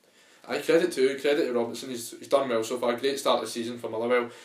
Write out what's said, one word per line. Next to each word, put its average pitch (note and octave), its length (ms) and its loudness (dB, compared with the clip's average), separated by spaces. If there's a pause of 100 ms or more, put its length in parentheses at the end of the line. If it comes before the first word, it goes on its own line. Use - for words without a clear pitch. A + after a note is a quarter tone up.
(480)
I B2+ 100 -4
credit E3 340 4
to, C3+ 280 2
credit D3 260 2
to B2 60 -4
Robinson. A#2+ 380 -4
He's, A#2 220 -10
he's - 160 -16
done - 200 4
well A2+ 160 0
so B2 140 -4
far. A#2+ 180 0
Great C3+ 240 -2
start A#2+ 200 2
of - 40 -6
the - 60 -8
season A#2+ 280 -6
for A#2 120 -8
Motherwell. A#2+ 400 0 (140)